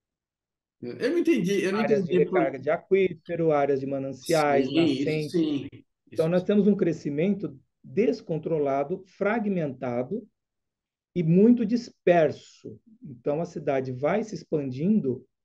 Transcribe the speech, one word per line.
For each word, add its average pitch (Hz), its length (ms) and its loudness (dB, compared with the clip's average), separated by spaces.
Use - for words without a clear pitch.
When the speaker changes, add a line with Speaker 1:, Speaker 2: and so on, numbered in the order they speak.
Speaker 1:
Eu 120 300 -4
não 349 60 0
entendi, 202 460 2
eu 185 80 -2
não 202 80 -2
Speaker 2:
Áreas 214 220 2
Speaker 1:
entendi 180 180 2
Speaker 2:
de - 60 4
recarga 135 320 -2
Speaker 1:
por 127 60 -12
Speaker 2:
de 135 60 -2
aquífero, 170 840 0
áreas 143 280 2
de 135 60 -6
mananciais, 139 840 0
Speaker 1:
Sim, 330 160 2
isso 139 220 0
Speaker 2:
nascentes. 156 260 -4
Speaker 1:
sim, 147 360 -2
Speaker 2:
Então, 160 140 0
Speaker 1:
isso 160 40 0
Speaker 2:
nós 180 120 2
Speaker 1:
sim. 180 60 -6
Speaker 2:
temos 208 200 4
um 202 80 4
crescimento 170 840 -2
descontrolado, 156 1200 -2
fragmentado 160 1200 -4
e 175 80 0
muito 214 420 6
disperso. - 1120 0
Então, 143 400 -6
a 175 40 -4
cidade 139 460 -4
vai 151 320 -2
se 208 120 -10
expandindo 143 880 -2